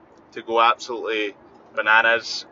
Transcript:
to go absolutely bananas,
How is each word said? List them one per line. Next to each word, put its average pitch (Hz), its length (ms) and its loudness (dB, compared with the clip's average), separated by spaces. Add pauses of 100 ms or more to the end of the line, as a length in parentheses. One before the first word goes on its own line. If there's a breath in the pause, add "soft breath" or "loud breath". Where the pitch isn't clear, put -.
(340)
to 117 80 -12
go 113 180 -2
absolutely 110 760 -2 (400)
bananas, 113 760 0